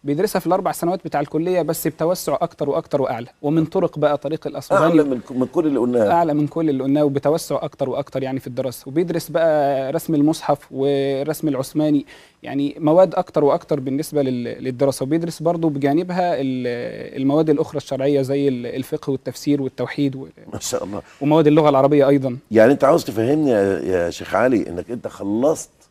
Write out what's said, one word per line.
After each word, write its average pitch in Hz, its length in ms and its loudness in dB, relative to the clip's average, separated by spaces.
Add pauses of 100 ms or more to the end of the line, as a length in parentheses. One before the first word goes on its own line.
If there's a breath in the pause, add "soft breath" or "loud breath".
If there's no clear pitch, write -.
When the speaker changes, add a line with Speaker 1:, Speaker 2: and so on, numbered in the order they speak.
Speaker 1:
بيدرسها 180 320 0
في 160 80 -4
الأربع 180 240 0
سنوات 175 340 -4
بتاع 147 140 -4
الكلية، 165 420 -2
بس 160 260 -4
بتوسع 160 540 -2
أكتر 156 280 -4
وأكتر 147 320 -2
وأعلى، 127 260 -4 (140)
ومن 156 240 2
طرق 165 340 -2
بقى 147 180 2
طريق 151 300 -8
الأصفهاني. 151 380 0
Speaker 2:
أعلى 165 180 6
من 135 160 -2
ك-، - 120 -14
من 127 140 0
كل 156 220 0
اللي 139 120 0
قلناه. 123 320 2
Speaker 1:
أعلى 170 220 2
من 147 140 0
كل 165 220 -2
اللي 131 140 -2
قلناه، 143 220 2
وبتوسع 143 560 0
أكتر 139 280 -6
وأكتر 131 340 -6
يعني 131 160 -4
في - 80 -12
الدراسة. 127 400 -8
وبيدرس 165 420 -4
بقى 143 640 0
رسم 160 240 -2
المصحف 147 560 0
والرسم 139 760 -2
العثماني، 143 580 0 (380 loud breath)
يعني 139 360 -4
مواد 165 360 4
أكتر 165 280 0
وأكتر 147 360 0
بالنسبة 139 420 -2
لل-، 127 220 -2 (200)
للدراسة. 131 400 -2
وبيدرس 160 380 -4
برضو 165 280 0
بجانبها 160 720 0
ال-، 120 800 -6
المواد 151 280 2
الأخرى 147 280 0
الشرعية 139 440 0
زي 139 260 0
ال-، 123 180 -2
الفقه 147 460 -6
والتفسير 139 500 -2
والتوحيد 131 540 -4
و-، 131 120 -14 (260)
Speaker 2:
ما - 60 -8
شاء - 240 -6
الله. 98 180 -8 (200 loud breath)
Speaker 1:
ومواد 147 260 4
اللغة 151 220 6
العربية 139 380 6
أيضًا. 135 300 2 (140)
Speaker 2:
يعني 110 200 8
أنت 139 120 2
عاوز 135 200 4
تفهمني 131 480 0
يا، 98 280 2
يا 87 300 0
شيخ 87 260 -8
علي 113 340 2
إنك 87 220 -8
أنت 120 160 -10
خلصت 113 640 -2 (220)